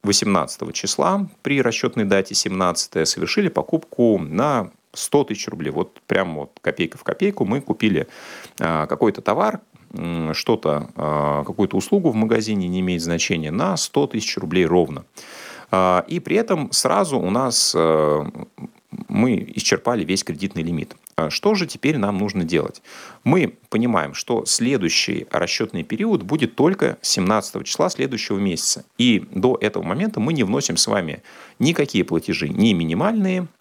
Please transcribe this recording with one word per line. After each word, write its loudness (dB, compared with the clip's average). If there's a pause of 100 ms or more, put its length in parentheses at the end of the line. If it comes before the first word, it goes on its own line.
восемнадцатого 0
числа, 0 (140)
при 0
расчетной 0
дате 0
семнадцатое, 0
совершили 0
покупку 2
на 0 (240)
сто 2
тысяч -6
рублей. -6
Вот -4
прям 0
вот -8 (100)
копейка -4
в -20
копейку 0
мы 0
купили, 0 (520)
а, 0
какой-то 0
товар, 0 (360)
м, -4
что-то, 0
а, 0
какую-то -2
услугу 2
в -2
магазине, 2
не 0
имеет 0
значения, -2
на 0
сто 0
тысяч -4
рублей 2
ровно. 2 (680)
А, 4
и -2
при -2
этом 0
сразу 2
у 0
нас, 0
э, 4 (840)
мы 2
исчерпали 0
весь -2
кредитный -6
лимит. -4 (220)
А 0
что 2
же -2
теперь -2
нам 0
нужно -2
делать? -2 (420)
Мы 2 (120)
понимаем, 0
что -2
следующий 0
расчетный -2
период 0
будет 0
только 2
семнадцатого 0
числа 0
следующего -2
месяца. -2 (120)
И 4
до 2
этого -2
момента -2
мы 0
не 0
вносим 0
с 2
вами -2 (340)
никакие 2
платежи, -2
ни 4
минимальные 0 (140)